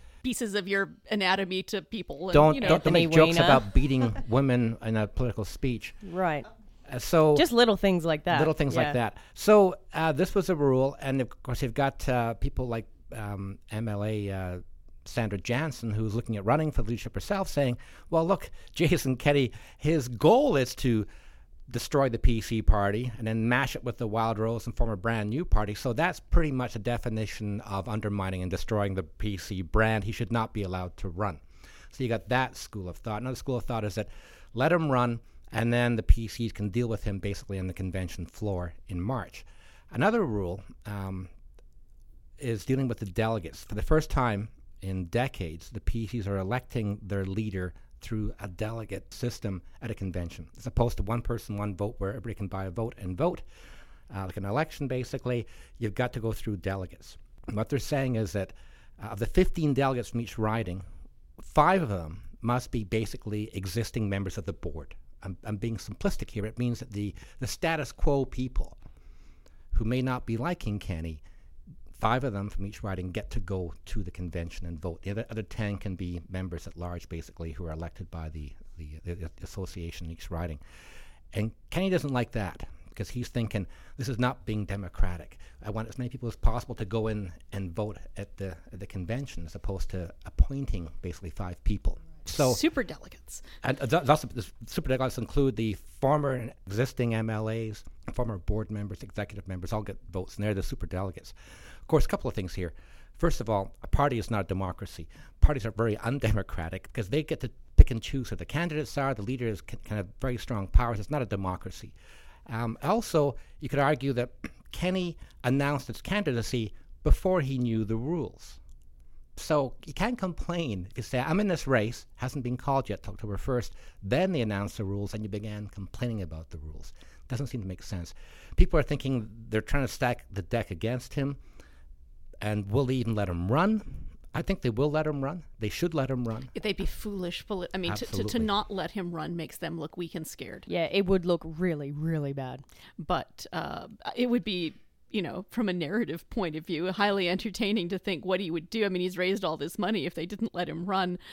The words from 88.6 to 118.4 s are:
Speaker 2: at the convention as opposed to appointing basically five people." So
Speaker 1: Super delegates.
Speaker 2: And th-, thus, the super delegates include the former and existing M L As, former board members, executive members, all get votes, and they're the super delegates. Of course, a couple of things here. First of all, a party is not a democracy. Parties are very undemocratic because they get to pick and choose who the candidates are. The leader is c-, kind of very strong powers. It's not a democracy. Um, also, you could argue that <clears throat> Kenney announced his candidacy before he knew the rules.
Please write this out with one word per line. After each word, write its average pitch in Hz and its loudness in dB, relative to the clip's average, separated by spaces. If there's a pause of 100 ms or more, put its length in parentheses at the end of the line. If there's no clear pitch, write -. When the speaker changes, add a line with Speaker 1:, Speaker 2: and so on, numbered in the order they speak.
Speaker 2:
at 92 -12
the 95 -8
convention 110 -6
as 78 -10
opposed 95 -2
to 90 -4 (120)
appointing 110 4 (120)
basically 90 -6
five 90 -6
people." - 4 (280)
So 131 4
Speaker 1:
Super 285 2
delegates. - -14 (220)
Speaker 2:
And 131 0
th-, 143 2
thus, - 6
the 107 -6 (200)
super - -4
delegates 127 0
include 131 2
the 110 0 (240)
former 143 4
and 123 -6 (140)
existing 117 0
M 110 0
L 110 -2
As, 110 -4 (300)
former 110 0
board 107 0
members, 101 -6
executive - -8
members, 90 -4
all 110 0
get 98 -8 (160)
votes, 92 -6
and 101 -2
they're 107 2
the 95 0
super - -4
delegates. 92 -6 (480)
Of - -16
course, 151 6
a - 4
couple - -2
of 110 -4
things 92 -4
here. 90 -4 (420)
First - 4
of 110 -2
all, 101 0
a - -10
party 139 4
is 104 -4
not 104 0
a - -6
democracy. 92 -4 (320)
Parties 135 8
are 113 -2
very 107 2
undemocratic 104 0
because 101 -6
they 143 0
get 151 -4
to 123 -4 (260)
pick - 12
and 110 -2
choose 131 -4
who - -4
the 87 -8
candidates 151 -4
are. 135 0
The 107 -6
leader 120 -2
is 104 -4
c-, - -10 (100)
kind 107 -2
of 92 -4 (120)
very 127 -2
strong 107 -4
powers. 120 6
It's 101 -6
not 147 0
a 113 -2
democracy. 95 -6 (560)
Um, 113 -4
also, 156 2 (240)
you 143 -8
could 131 0
argue 139 2
that 120 -2 (200)
<clears throat> - -18
Kenney 180 0 (280)
announced 139 2
his - -8
candidacy 123 0 (300)
before 180 6
he 135 -2
knew 113 2
the 110 0
rules. 135 -6 (760)